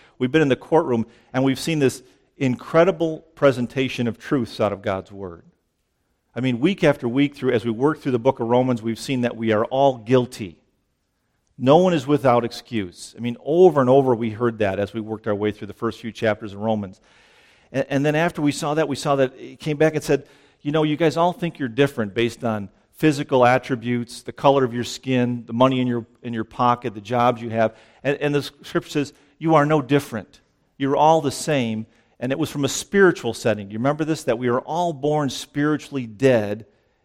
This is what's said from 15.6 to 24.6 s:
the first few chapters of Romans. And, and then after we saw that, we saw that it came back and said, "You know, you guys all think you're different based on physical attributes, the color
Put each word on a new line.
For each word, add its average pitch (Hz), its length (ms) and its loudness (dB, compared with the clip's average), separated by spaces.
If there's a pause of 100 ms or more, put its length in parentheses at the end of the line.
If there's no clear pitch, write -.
the 98 80 -16
first 113 260 -6
few 113 120 -10
chapters 104 420 -2
of 101 60 -14
Romans. 104 380 -4 (760)
And, 123 180 -4
and 139 160 -2
then 151 80 0
after 170 260 -2
we 147 120 0
saw 147 200 -6
that, 151 160 0
we 139 80 -6
saw 143 200 -2
that 131 180 0
it 127 260 -20
came 151 160 -6
back 156 180 2
and 147 80 -4
said, 143 240 -2 (340)
"You 147 100 -8
know, 156 140 0
you 151 120 -2
guys 156 200 0
all 170 160 2
think 170 260 -8
you're 135 100 -4
different 113 460 -2
based 117 300 -2
on 107 240 -4 (240)
physical 139 520 2
attributes, 120 800 0
the 120 100 -14
color 139 320 4